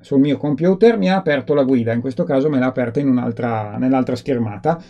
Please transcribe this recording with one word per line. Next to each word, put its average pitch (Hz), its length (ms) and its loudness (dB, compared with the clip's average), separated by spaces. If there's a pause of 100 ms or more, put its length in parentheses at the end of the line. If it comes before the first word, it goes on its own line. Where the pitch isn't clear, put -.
sul 139 180 0
mio 139 160 2
computer 185 600 2
mi 190 100 0
ha 185 80 2
aperto 147 380 0
la 143 100 4
guida, 120 300 0
in 117 80 -2
questo 131 220 -4
caso 135 260 0
me 139 80 0
l'ha 127 80 0
aperta 127 340 -2
in 143 80 0
un'altra, 117 680 -2
nell'altra 131 360 0
schermata, 117 640 -2 (120)